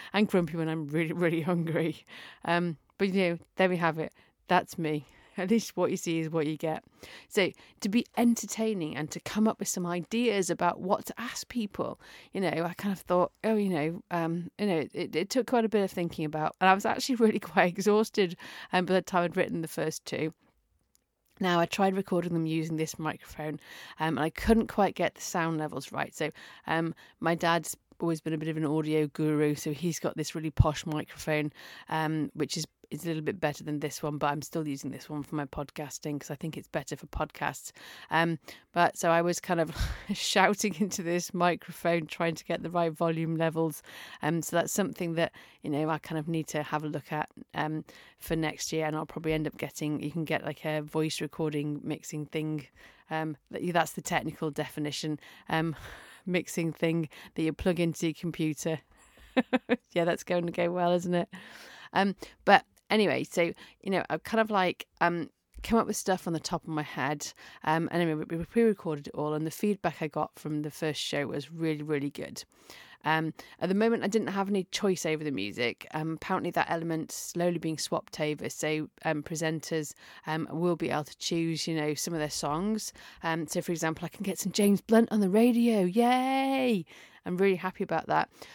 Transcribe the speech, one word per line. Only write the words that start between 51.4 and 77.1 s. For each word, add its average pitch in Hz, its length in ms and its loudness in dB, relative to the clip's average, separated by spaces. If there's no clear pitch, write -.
mixing 151 440 -6
thing. 156 400 -4
Um, 156 260 -4
th-, 180 200 -4
that's 165 200 2
the 156 100 -8
technical 156 480 -2
definition. 147 680 -4
Um, 160 320 0
<laughs> - 460 -18
mixing 175 460 0
thing 165 360 2
that 165 80 -2
you 160 100 2
plug 175 280 0
into 170 260 2
your 160 80 0
computer. 156 720 -2
<laughs> - 60 -20
Yeah, 170 120 4
that's - 200 0
going 175 220 0
to 170 60 -4
go 175 180 0
well, 175 220 2
isn't 175 220 2
it? 175 140 0
Um, 196 240 2
but 196 200 8
anyway, 175 340 4
so, 170 280 0
you - 80 -4
know, 180 200 2
I've 160 120 -2
kind 226 180 0
of, 214 100 0
like, 185 360 2
um, 170 300 2
come 226 160 2
up 214 80 4
with 214 100 -2
stuff - 300 0
on 180 60 0
the 156 80 0
top - 220 -4
of - 60 -12
my 156 140 -2
head, 147 500 -4
um, 160 260 2
and 175 120 2
anyway, 156 260 0
we, 165 80 -4
we 165 80 -4
pre-recorded 180 640 2
it - 60 -14
all, 151 200 -2
and 156 120 -2
the 160 40 -4
feedback 190 500 0
I 160 80 0
got - 300 -4
from 151 240 -4
the 156 80 -6
first 151 300 -4
show 143 260 -2
was 143 240 -6
really, 160 320 -2
really 147 280 0
good. - 340 -10
Um, 160 280 2
at 170 80 0
the 185 60 2
moment, 214 300 4
I 202 40 0
didn't 202 200 0
have 190 200 -2
any 196 160 2
choice - 420 0
over 156 160 0
the 151 80 -2
music. 107 640 -2
Um, 160 200 -2
apparently 175 360 -2
that 170 200 0
element's 165 440 -2